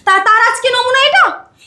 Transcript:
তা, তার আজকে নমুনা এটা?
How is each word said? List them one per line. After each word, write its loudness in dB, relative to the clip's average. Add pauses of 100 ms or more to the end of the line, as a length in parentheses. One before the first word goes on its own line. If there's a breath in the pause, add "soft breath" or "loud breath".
তা, 2
তার 2
আজকে -4
নমুনা 0
এটা? -2 (180 soft breath)